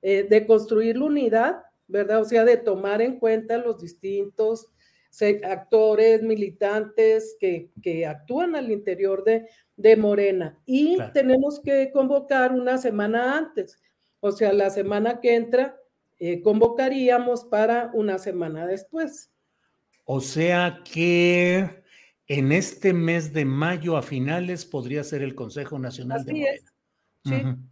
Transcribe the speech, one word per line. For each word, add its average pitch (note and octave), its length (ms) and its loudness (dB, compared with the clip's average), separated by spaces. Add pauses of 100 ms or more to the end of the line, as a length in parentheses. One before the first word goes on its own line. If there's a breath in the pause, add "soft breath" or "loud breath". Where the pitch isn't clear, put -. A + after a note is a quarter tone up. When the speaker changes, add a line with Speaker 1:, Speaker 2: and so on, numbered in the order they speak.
Speaker 1:
eh, G3 280 0
de G#3+ 180 6
construir A3 500 4
la C#4 80 -2
unidad, C#4 520 0 (300)
¿verdad? G#3 340 0
O G#3+ 40 0
sea, A3+ 200 2
de A#3+ 120 6
tomar G3+ 440 -2
en B3+ 180 -2
cuenta A3 400 0
los A#3 220 -6
distintos G3+ 880 -6 (400)
se-, G#3 340 0
actores, A3 800 4
militantes G#3+ 1160 0
que, E3+ 300 -2 (120)
que E3 260 -4
actúan C#4+ 480 -4
al B3+ 160 -4
interior F#3+ 520 -2
de, A3+ 240 2 (280 loud breath)
de A3 220 8
Morena. G3+ 680 0
Y D4 300 2
Speaker 2:
Claro. - 180 -4
Speaker 1:
tenemos C4+ 460 2
que C4+ 320 0
convocar C4+ 640 0
una B3+ 240 0
semana A#3 600 -2
antes. D4+ 420 -8 (400)
O - 120 -2
sea, G3+ 200 0
la G3 200 2
semana G#3 500 -4
que A#3+ 140 2
entra, A#3+ 420 -2 (400)
eh, F3 240 -6
convocaríamos B3 1040 2
para A#3 480 0
una G#3+ 240 -2
semana E3+ 480 -6
después. G#3 680 -8 (720)
Speaker 2:
O C3+ 160 -2
sea E3+ 600 -2 (100)
que F3 920 2 (440 soft breath)
en C#3 240 0
este F#3 420 0
mes E3 380 -2
de D3 140 -2
mayo D#3+ 500 -2
a C#3 60 -2
finales D#3+ 640 -6
podría C3+ 380 -6
ser D3 180 -8
el C3+ 140 -8
Consejo C3+ 440 -12
Nacional B2+ 460 -8
de - 60 -10
Speaker 1:
Así D#4 100 -6
Speaker 2:
Morena. C#4 160 -2
Speaker 1:
es. - 80 -20 (580)
Sí. C3+ 120 -2
Speaker 2:
Ujú. C3 220 -4 (140)